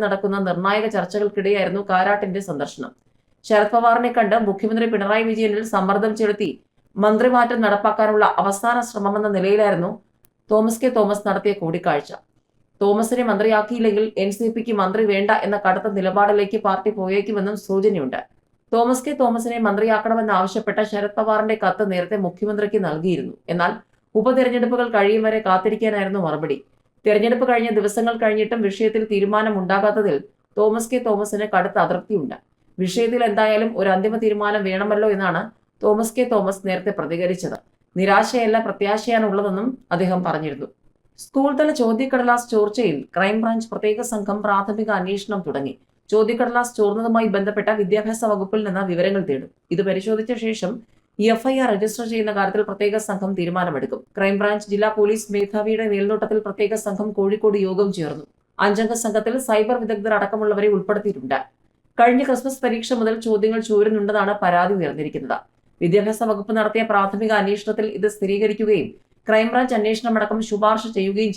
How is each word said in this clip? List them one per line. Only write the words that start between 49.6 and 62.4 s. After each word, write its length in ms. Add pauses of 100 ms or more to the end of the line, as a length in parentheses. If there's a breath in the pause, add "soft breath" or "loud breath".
ഇത് 140
പരിശോധിച്ച 440 (120)
ശേഷം 280 (460 soft breath)
എഫ് 340
ഐ 100
ആർ 120
രജിസ്റ്റർ 360
ചെയ്യുന്ന 280
കാര്യത്തിൽ 300
പ്രത്യേക 280 (120)
സംഘം 300
തീരുമാനമെടുക്കും. 640 (160)
ക്രൈംബ്രാഞ്ച് 560
ജില്ലാ 160 (100)
പോലീസ് 340
മേധാവിയുടെ 600
മേൽനോട്ടത്തിൽ 540
പ്രത്യേക 280 (100)
സംഘം 320
കോഴിക്കോട് 500
യോഗം 300
ചേർന്നു. 280 (420)
അഞ്ചംഗ 260 (120)
സംഘത്തിൽ 300 (140)
സൈബർ 340
വിദഗ്ധർ 360
അടക്കമുള്ളവരെ 580
ഉൾപ്പെടുത്തിയിട്ടുണ്ട്. 640 (640)
കഴിഞ്ഞ 280
ക്രിസ്മസ് 360